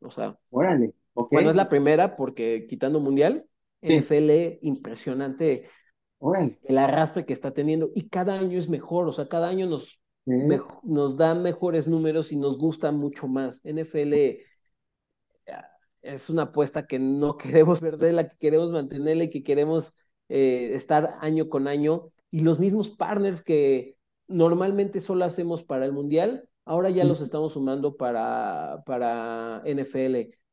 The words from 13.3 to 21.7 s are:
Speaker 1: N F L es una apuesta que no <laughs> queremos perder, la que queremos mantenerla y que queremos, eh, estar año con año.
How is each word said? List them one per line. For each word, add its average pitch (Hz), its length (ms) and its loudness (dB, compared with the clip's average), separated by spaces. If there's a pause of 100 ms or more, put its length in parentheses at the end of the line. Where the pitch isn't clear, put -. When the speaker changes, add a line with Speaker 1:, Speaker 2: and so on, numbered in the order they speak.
Speaker 1:
N 156 180 -6
F 156 200 -4
L 143 380 2 (1600)
es 135 280 -14
una 160 140 0
apuesta 147 420 -2
que 131 140 -6
no 143 380 -2
<laughs> - 0 -
queremos 160 420 4
perder, 160 340 0
la 165 160 0
que - 80 -20
queremos 160 340 2
mantenerla 151 540 -2
y 160 40 -4
que 135 140 -8
queremos, 151 500 0 (360)
eh, 127 440 2
estar 151 480 0
año 156 280 0
con 139 180 0
año. 151 420 -2 (220)